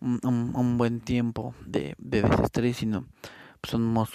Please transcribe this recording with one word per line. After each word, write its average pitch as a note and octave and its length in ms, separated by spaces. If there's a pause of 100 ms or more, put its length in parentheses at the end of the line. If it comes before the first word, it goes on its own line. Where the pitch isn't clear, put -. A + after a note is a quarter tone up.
un, A#2+ 240
un, A#2+ 320
un B2 200
buen A#2 220
tiempo A#2+ 560 (120)
de, - 320
de - 240
desestrés, - 560
sino, G#2+ 280 (540)
pues, - 100
somos A2+ 440